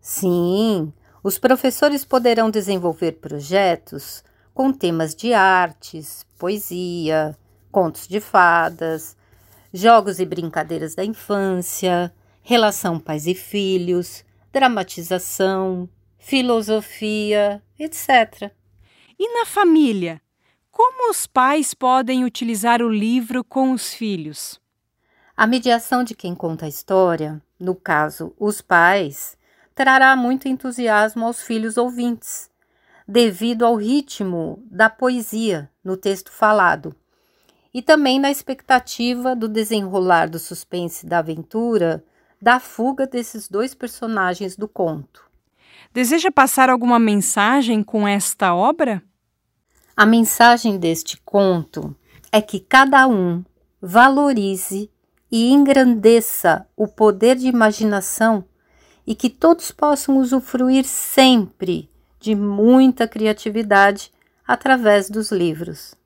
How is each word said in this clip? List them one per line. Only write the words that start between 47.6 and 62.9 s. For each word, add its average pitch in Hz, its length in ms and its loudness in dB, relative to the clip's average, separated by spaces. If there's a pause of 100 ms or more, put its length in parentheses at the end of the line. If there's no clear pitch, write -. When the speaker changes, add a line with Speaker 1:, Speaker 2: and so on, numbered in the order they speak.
Speaker 2:
com 208 240 -2
esta 202 440 -2
obra? 233 480 0 (920)
Speaker 1:
A 214 120 6
mensagem 233 720 4
deste 165 420 -4
conto 170 720 0 (380)
é 214 80 4
que 208 180 -8
cada 269 480 6
um 180 380 0 (360)
valorize 208 1120 2 (400)
e 233 200 2
engrandeça 240 1200 4
o 208 140 -2
poder 214 480 2
de 254 100 -4
imaginação 214 960 0 (640)
e 220 80 -4
que 247 140 -4
todos 330 420 2
possam 285 460 0
usufruir 262 720 0
sempre 190 1040 2 (280)
de 214 160 -2
muita 233 720 4